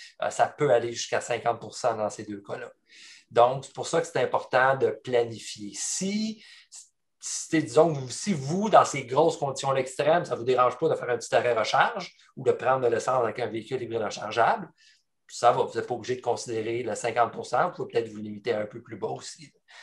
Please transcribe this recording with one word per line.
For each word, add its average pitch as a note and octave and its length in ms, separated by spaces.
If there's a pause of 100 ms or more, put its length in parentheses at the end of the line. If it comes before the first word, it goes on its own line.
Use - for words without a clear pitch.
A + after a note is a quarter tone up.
(220)
euh, - 80
ça A#2 180
peut D3 240
aller A#2+ 200
jusqu'à A#2 300
cinquante A#2 380
pour G#2+ 160
cent A#2 200
dans G#2+ 140
ces - 140
deux G2+ 180
cas-là. B2 300 (600)
Donc, B2 340
c'est - 80
pour B2 140
ça E3 120
que E3 60
c'est C3+ 160
important B2+ 540
de A#2 160
planifier. A2+ 800
Si, G#3+ 720 (760)
si, - 440
disons, D#3+ 320 (120)
si - 260
vous, E3+ 360
dans D3 160
ces C3 200
grosses D3+ 320
conditions C3+ 380
extrêmes, D3 500
ça B2+ 80
ne A#2 60
vous A#2 60
dérange B2+ 320
pas D#3+ 100
de C#3 60
faire - 160
un A#2+ 80
petit - 160
arrêt A#2+ 200
recharge C#3+ 600 (220)
ou C3+ 80
de A#2+ 80
prendre B2+ 300
de A#2+ 120
l'essence B2 300
avec G#2+ 160
un A#2 80
véhicule A2+ 340
hybride A2+ 220
rechargeable, A#2+ 640 (580)
ça A#2+ 240
va, C3 120
vous - 100
n'êtes A2+ 140
pas B2 80
obligé A#2+ 220
de - 40
considérer A#2 600
le G#2+ 100
cinquante A2+ 380
pour - 160
cent, D#3 220
vous F3 60
pouvez C3 180
peut-être A#2 160
vous G#2 100
limiter G#2 340
à G#2+ 60
un G#2+ 80
peu - 160
plus - 140
bas - 100
aussi. - 440 (320)